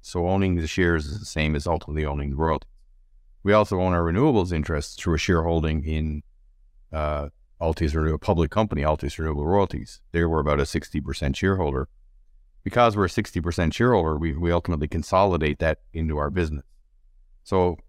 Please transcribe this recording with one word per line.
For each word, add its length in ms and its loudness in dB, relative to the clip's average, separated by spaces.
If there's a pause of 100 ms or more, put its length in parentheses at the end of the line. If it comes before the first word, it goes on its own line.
So 260 -4
owning 300 2
the 100 -2
shares 400 2
is 140 -8
the 60 -14
same 280 0
as 120 -4
ultimately 380 -2
owning 260 -4
the 60 -4
royalty. 300 0 (800)
We 80 4
also 260 4
own 140 2
our 100 2
renewables 500 2
interests 440 -4
through 180 0
a 40 2
shareholding 680 0
in, 380 -4 (680)
uh, 360 -2 (320)
Altius 340 0
Renew-, 200 2
a 40 -2
public 320 2
company, 320 0
Altius 340 -2
Renewable 300 -4
Royalties. 540 -2 (100)
They 140 2
were 160 2
about 180 2
a 80 0
sixty 340 -4
percent 360 -4
shareholder. 520 0 (760)
Because 320 4
we're 80 4
a 60 2
sixty 300 -4
percent 340 0
shareholder, 440 2
we, 140 -2
we 180 -2
ultimately 380 0
consolidate 720 2
that 220 0 (100)
into 260 -4
our 120 -2
business. 340 -2 (840)
So 300 0 (120)